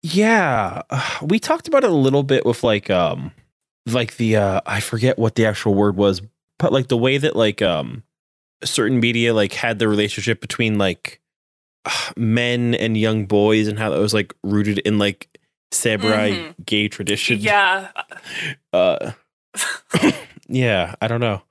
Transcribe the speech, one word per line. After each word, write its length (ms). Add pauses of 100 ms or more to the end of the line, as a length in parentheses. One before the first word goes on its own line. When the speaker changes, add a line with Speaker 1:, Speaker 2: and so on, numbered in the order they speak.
Speaker 1:
Yeah. 880
<sighs> 320
We 160
talked 280
about 160
it 60
a 40
little 300
bit 220
with, 180
like, 280
um, 400 (560)
like, 300
the, 200
uh, 300
I 140
forget 360
what 180
the 120
actual 260
word 240
was, 240 (380)
but, 120
like, 180
the 80
way 200
that, 180
like, 280
um, 400 (600)
certain 360
media, 340
like, 200
had 260
the 80
relationship 540
between, 360
like, 420 (680)
<sighs> 300
men 600
and 220
young 280
boys 420
and 120
how 100
that 100
was, 140
like, 200 (100)
rooted 360
in, 200
like, 400 (320)
samurai 600
Speaker 2:
Mm-hmm. 340
Speaker 1:
gay 220
tradition. 520
Speaker 2:
Yeah. 500 (840)
Speaker 1:
Uh, 440
<laughs> 60 (720)
Speaker 2:
<laughs> 540
Speaker 1:
yeah, 540
I 60
don't 140
know. 300